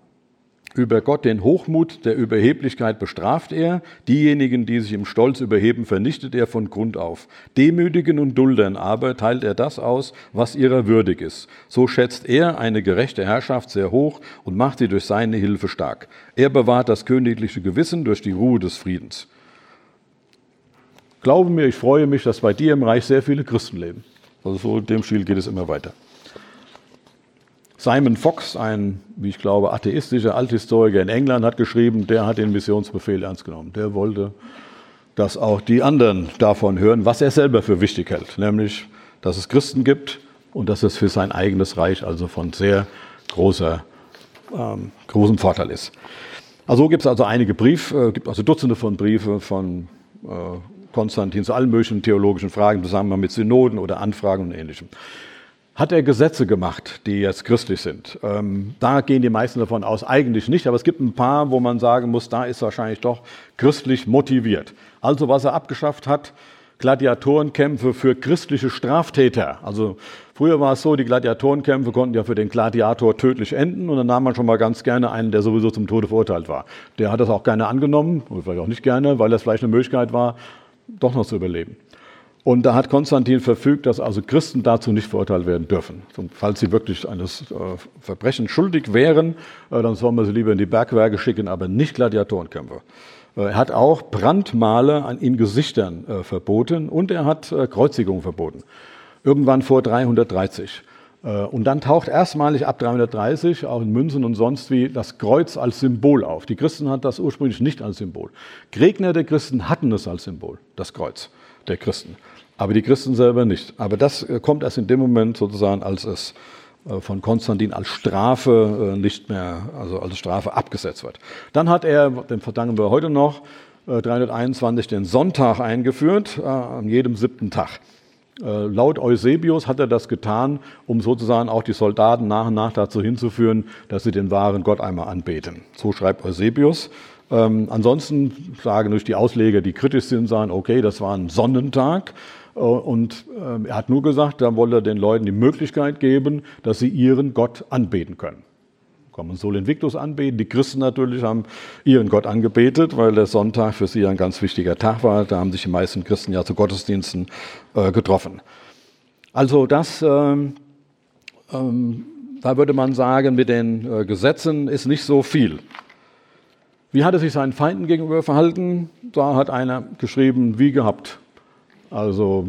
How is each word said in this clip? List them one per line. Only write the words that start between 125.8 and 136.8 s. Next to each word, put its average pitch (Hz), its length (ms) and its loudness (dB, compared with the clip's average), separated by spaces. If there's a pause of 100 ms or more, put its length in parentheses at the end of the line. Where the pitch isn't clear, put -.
äh, - 40 -6
an 123 420 -6
jedem 123 260 2
siebten 110 360 -4
Tag. - 300 -6 (640)
Äh, 107 240 -4
laut 117 320 2
Eusebius 135 680 2
hat 131 140 -2
er 135 60 0
das 117 220 0
getan, 120 520 -2 (260)
um 117 160 0
sozusagen 113 480 0
auch 113 120 0
die 107 120 -4
Soldaten 110 520 2
nach 107 200 0
und 110 80 -2
nach 110 180 -2
dazu 104 300 -2
hinzuführen, 113 640 0 (240)
dass 95 160 -6
sie 113 80 0
den 98 180 -2
wahren 101 320 2
Gott 104 180 2
einmal 92 280 -6
anbeten. 85 520 -8 (160)
So 104 160 -2
schreibt 95 320 -2
Eusebius. 117 680 0 (400)